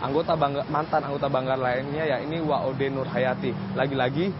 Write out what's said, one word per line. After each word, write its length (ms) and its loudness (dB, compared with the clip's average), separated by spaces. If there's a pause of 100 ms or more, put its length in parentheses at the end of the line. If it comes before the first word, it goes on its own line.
anggota 320 2
Bangga-, 320 0
mantan 400 0
anggota 240 -2
Banggar 240 2
lainnya, 480 0
yakni 400 0
Waode 480 0
Nurhayati. 880 -2
Lagi-lagi, 600 0